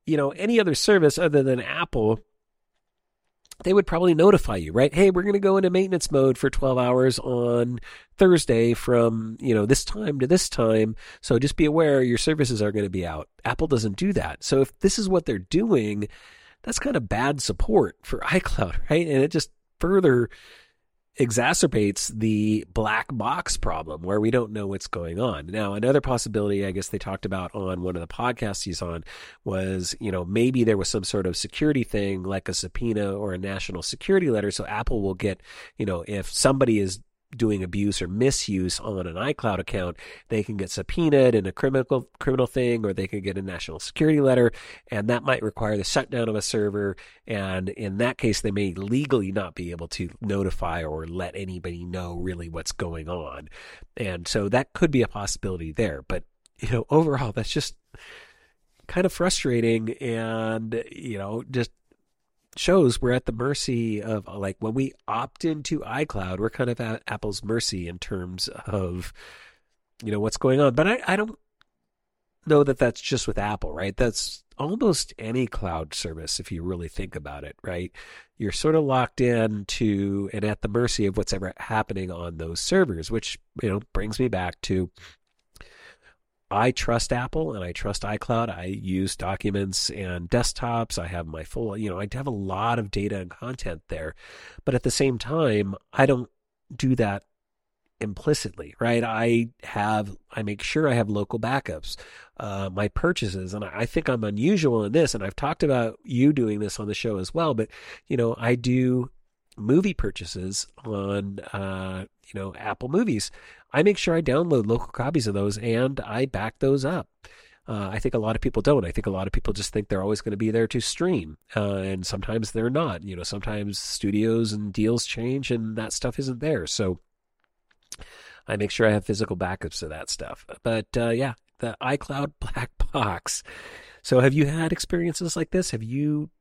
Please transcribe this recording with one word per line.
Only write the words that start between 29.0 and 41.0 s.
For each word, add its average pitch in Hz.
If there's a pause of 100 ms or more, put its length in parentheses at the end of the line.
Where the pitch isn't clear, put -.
was, 95
you 104
know, 90
maybe 117
there 110
was 92
some 101
sort 98
of 87
security 139
thing 98
like 95
a 92
subpoena 101
or 101
a 90
national 95
security 185
letter. 101
So -
Apple 110
will 95
get, 95 (360)
you 110
know, 87
if 101
somebody 131
is 95 (360)
doing 107
abuse 98
or 90
misuse 98
on 95
an 82
iCloud 107
account, 92 (320)
they 107
can 107
get 95
subpoenaed 139